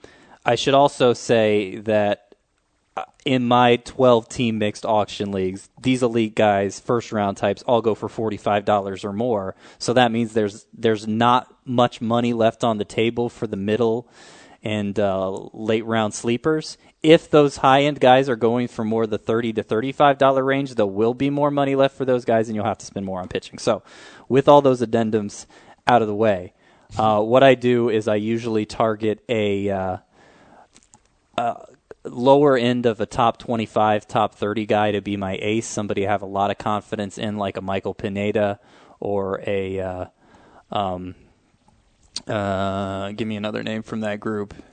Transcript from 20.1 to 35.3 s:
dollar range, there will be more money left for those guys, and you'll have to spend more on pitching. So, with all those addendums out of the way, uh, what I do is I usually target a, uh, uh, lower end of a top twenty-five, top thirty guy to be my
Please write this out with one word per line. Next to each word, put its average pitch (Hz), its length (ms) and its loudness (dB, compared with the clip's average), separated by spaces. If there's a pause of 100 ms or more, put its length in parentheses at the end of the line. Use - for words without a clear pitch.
dollar 135 240 4
range, 135 320 -2
there 113 100 2
will 104 300 0
be 139 160 -2
more 143 220 0
money 139 240 0
left 135 200 2
for 135 80 -6
those 127 200 0
guys, 113 240 2
and 110 80 -6
you'll 104 80 -4
have 104 140 -2
to - 80 -18
spend 98 200 -10
more 92 140 -6
on 90 80 -10
pitching. - 320 -10
So, 110 240 -2 (440)
with 135 200 4
all 147 140 10
those 131 200 4
addendums 110 640 -2 (400)
out 120 160 6
of 107 60 0
the 104 80 -4
way, 98 380 0 (440)
uh, 107 240 2
what 123 220 4
I 135 100 8
do 120 340 2
is 107 200 0
I 107 80 2
usually 110 500 -2
target 110 640 -2
a, 101 420 -2
uh, 95 260 -4 (1400)
uh, 117 160 -4 (480)
lower 135 540 4
end 120 280 0
of 113 160 0
a 104 60 -2
top 117 320 0
twenty-five, 107 720 -2
top 110 260 -2
thirty 107 320 -4
guy 107 240 2
to 101 100 -2
be 101 160 -6
my 95 240 -6